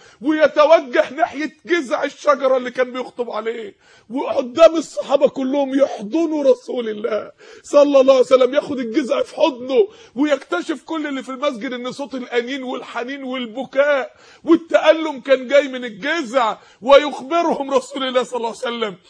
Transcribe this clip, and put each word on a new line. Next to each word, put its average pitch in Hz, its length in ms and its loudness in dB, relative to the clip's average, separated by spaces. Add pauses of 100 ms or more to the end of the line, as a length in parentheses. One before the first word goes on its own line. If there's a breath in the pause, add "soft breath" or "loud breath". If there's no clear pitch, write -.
(200 soft breath)
ويتوجه 302 960 4
ناحية 302 420 -4 (100)
جذع 294 380 -2
الشجرة 269 520 0
اللي 247 140 -4
كان 247 220 -2
بيخطب 247 380 -8
عليه، 220 460 -8 (340 soft breath)
وقدام 277 680 4
الصحابة 285 520 0
كلهم 269 500 -2
يحضنوا 285 680 -2
رسول 247 440 0
الله 214 440 -6 (300 loud breath)
صلى 285 380 4
الله 262 140 6
عليه 254 100 4
وسلم، 254 300 4
ياخد 285 240 -2
الجذع 254 440 -2
في - 140 -10
حضنه 254 520 2 (260 loud breath)
ويكتشف 294 680 -4
كل 320 240 -8
اللي 285 160 -6
في - 60 -16
المسجد 254 440 -6
إن 247 200 -8
صوت 277 220 -10
الأنين 247 480 -6
والحنين 254 600 -10
والبكاء 262 920 -2 (300 soft breath)
والتألم 311 760 2
كان 262 280 0
جاي 285 200 4
من 254 160 -10
الجذع، 240 720 -4 (240 soft breath)
ويخبرهم 277 880 2
رسول 269 340 -2
الله 254 180 0
صلى 240 140 -10
الله 233 120 -6
عليه 214 100 -10
وسلم 226 380 -6 (140 soft breath)